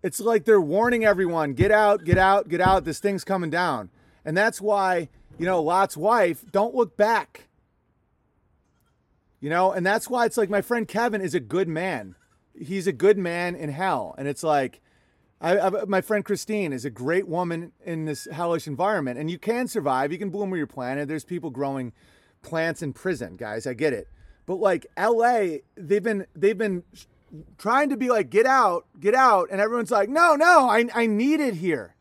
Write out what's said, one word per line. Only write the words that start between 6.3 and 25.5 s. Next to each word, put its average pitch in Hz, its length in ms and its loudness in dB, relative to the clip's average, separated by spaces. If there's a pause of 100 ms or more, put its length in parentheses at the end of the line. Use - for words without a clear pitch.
don't 208 220 0
look 240 220 -2
back. - 540 -2 (1900)
You 139 80 -8
know, 180 220 2
and 185 140 -2
that's 214 240 0
why 240 160 0
it's 220 120 -2
like 208 120 0
my 202 120 0
friend 233 260 -2
Kevin 214 340 -2
is 170 140 -4
a 175 40 0
good 160 280 -2
man. 156 480 -6 (420)
He's 180 300 -6
a 185 60 0
good 196 240 4
man 175 360 -4
in 156 160 -8
hell. 143 480 -4
And 139 100 -6
it's 143 160 -8
like, 143 380 0 (580)
I, 180 200 2
I, 185 100 2 (160)
my 190 160 0
friend 208 220 -2
Christine 202 500 -4
is 127 120 -8
a 139 40 -4
great 135 380 -2
woman 170 460 -6 (120)
in 160 200 -6
this 151 260 -8
hellish 165 360 -4
environment. 151 520 -2
And 156 100 -6
you 175 80 -8
can 233 300 -4
survive. 143 440 -2
You 165 60 -8
can 196 120 -6
bloom 202 200 -6
where 185 80 -4
you're 151 80 -2
planted. 135 420 -8
There's 151 180 -8
people 170 240 -8
growing 135 420 -6 (500)
plants 165 400 -4
in 139 120 -8
prison, 120 420 -6
guys. 110 320 -8
I 127 60 -6
get 135 200 0
it. 101 140 -10 (400)
But, 185 80 -4
like, 190 400 0
L 226 300 2
A, 202 360 0 (140)